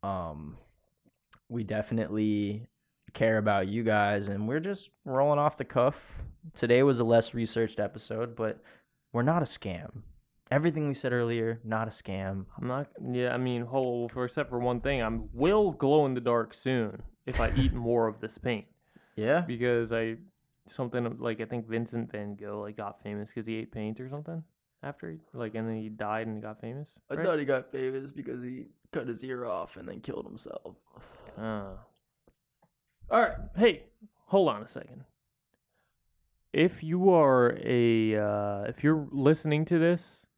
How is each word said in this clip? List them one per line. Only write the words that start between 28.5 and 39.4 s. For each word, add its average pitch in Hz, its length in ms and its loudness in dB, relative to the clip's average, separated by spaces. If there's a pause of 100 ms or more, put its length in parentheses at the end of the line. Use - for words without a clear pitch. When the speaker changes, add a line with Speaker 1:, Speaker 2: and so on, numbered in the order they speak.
Speaker 1:
cut 127 140 -4
his 113 160 -8
ear 123 240 -8
off 90 300 -6
and - 120 -14
then - 100 -12
killed - 280 -8
himself. - 480 -14 (640)
Speaker 2:
Uh, 104 320 -6 (1400)
all 233 120 4
right. - 140 0 (200)
Hey, 202 280 4 (440)
hold 190 220 6
on 107 140 -4
a - 60 -16
second. - 340 -16 (1500)
If 175 300 2
you 180 280 4
are 131 520 6
a, 113 520 4
uh, 104 540 0
if - 140 -8
you're 151 280 2
listening 151 540 4